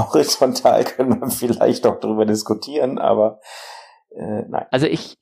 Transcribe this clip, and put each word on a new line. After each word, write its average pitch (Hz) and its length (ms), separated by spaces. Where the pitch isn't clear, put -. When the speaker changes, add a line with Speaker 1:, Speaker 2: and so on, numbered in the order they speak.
Speaker 1:
horizontal 127 720
können - 360
wir 131 100
vielleicht 123 560
auch 101 140
drüber 107 240
diskutieren, 127 720
aber, 107 420
äh, 104 360
nein. - 220
Speaker 2:
Also 131 160
ich - 360